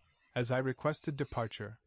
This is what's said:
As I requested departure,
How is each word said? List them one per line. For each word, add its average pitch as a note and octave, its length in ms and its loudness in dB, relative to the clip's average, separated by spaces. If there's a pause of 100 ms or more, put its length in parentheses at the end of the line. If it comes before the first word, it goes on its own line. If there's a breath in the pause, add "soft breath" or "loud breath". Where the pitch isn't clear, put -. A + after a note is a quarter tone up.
(340)
As B2 180 2
I B2+ 60 6
requested C#3 580 0
departure, A2+ 720 -2